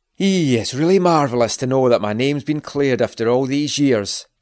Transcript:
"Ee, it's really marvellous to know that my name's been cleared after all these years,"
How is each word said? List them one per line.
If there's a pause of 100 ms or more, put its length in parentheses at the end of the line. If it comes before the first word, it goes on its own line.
(180)
"Ee,
it's
really
marvellous
to
know
that
my
name's
been
cleared
after
all
these
years," (140)